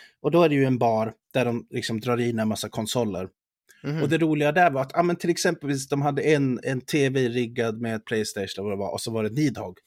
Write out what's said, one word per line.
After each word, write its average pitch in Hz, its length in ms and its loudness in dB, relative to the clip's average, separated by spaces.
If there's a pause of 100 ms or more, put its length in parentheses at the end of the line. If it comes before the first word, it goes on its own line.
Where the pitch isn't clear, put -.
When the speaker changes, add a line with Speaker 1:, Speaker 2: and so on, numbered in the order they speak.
(200)
Speaker 1:
Och 147 100 0
då 170 120 6
är 165 60 6
det 147 60 2
ju 135 100 4
en 131 120 2
bar 113 360 2 (200)
där 127 120 2
de 120 240 -4
liksom 117 300 -4
drar 120 180 0
in 117 220 0
en 110 80 2
massa 107 220 -2
konsoler. 107 600 -2 (540)
Speaker 2:
Mhm. 147 180 -4
Speaker 1:
Och 147 80 2
det 160 80 2
roliga 156 340 2
där 175 200 4
var 135 100 0
att, 135 120 -6
ja, 175 100 2
men 175 120 0
till 170 140 -2
exempel, 160 480 0 (120)
de 143 120 0
hade 143 200 0
en, 139 420 2
en 127 180 -2
T 139 280 2
V 131 200 0
riggad 117 520 -2
med 113 140 -4
ett 107 100 -10
PlayStation 104 540 -4
och 95 60 -6
vad 104 80 -4
det 98 60 -4
var, 98 120 -6
och 98 100 -6
så 120 100 -8
var 113 120 -2
det 107 60 0
Nidhogg, 113 580 -2